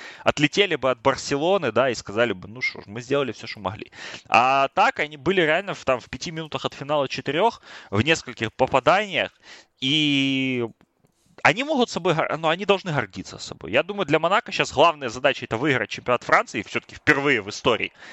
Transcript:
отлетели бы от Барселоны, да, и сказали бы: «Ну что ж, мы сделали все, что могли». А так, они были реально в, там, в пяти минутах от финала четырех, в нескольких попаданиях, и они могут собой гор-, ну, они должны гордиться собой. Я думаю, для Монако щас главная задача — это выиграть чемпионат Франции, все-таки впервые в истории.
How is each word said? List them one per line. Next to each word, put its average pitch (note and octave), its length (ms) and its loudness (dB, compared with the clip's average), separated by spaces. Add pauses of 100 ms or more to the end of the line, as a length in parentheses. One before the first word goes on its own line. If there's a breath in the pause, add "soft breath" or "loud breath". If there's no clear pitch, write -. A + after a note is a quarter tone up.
(240 loud breath)
отлетели E3 500 2
бы C3 160 0
от A#2 100 -2
Барселоны, C#3+ 680 0
да, B2 200 2
и A2+ 40 -2
сказали G#2+ 380 0
бы: F#2 160 -12
«Ну A2+ 120 -16
что - 200 -6
ж, - 80 -16
мы G#2+ 120 -10
сделали C3 300 -2
все, - 160 -12
что - 140 -12
могли». F#2+ 320 -8 (360 loud breath)
А C3+ 460 4
так, A3+ 240 2
они D3+ 180 -6
были E3+ 260 2
реально E3 320 0
в, - 100 -14
там, B2 160 0
в - 80 -18
пяти - 240 -10
минутах D#3 320 -8
от C3+ 100 -6
финала C#3+ 320 -2
четырех, D#3 560 -2 (280 loud breath)
в G#2 120 2
нескольких C#3 500 -2
попаданиях, D3 800 2 (500 loud breath)
и C3+ 840 2 (760)
они E3 180 4
могут C#4+ 260 0
собой E3+ 260 0
гор-, D3+ 220 -2
ну, D#3+ 120 -2
они F3+ 180 -2
должны F#3 260 0
гордиться G#2+ 460 -6
собой. - 320 -14
Я B2+ 140 2
думаю, G3 220 -6
для D3+ 120 2
Монако F#3 340 -2
щас - 200 -2
главная D3 360 2
задача — B2+ 400 -2
это A2+ 80 -2
выиграть B2 320 0
чемпионат - 360 -4
Франции, E3+ 380 0
все-таки - 340 -8
впервые C#3 440 2
в G2 80 -8
истории. G#2 440 0 (200 loud breath)